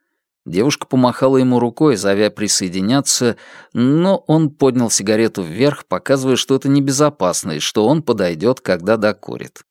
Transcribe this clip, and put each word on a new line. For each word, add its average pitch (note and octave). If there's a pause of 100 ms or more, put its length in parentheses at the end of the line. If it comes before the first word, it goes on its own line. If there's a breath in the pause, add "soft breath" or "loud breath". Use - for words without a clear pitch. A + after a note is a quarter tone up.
(460)
Девушка A2+
помахала C3
ему B2+
рукой, A#2+
зовя G2
присоединяться, G2+ (360 loud breath)
но D#3
он D#3
поднял B2+
сигарету G#2+
вверх, A2+
показывая, C3
что C3+
это C3+
небезопасно C#3
и D2+
что G#2+
он D3+
подойдет, G2+
когда F#2
докурит. -